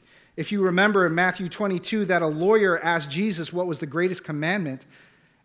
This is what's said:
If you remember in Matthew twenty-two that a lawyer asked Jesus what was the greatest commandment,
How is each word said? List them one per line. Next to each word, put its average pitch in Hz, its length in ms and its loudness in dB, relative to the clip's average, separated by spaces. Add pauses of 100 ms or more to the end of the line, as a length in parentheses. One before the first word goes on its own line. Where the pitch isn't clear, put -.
(360)
If 160 140 -6
you 202 120 -2
remember 185 440 4
in 160 80 0
Matthew 180 340 0
twenty-two 202 580 -2
that 175 160 2
a 165 40 2
lawyer 185 540 2
asked 160 300 -2
Jesus 170 420 -2
what 180 160 -2
was 160 100 -4
the 160 80 -6
greatest 170 380 -2
commandment, 156 600 -4 (580)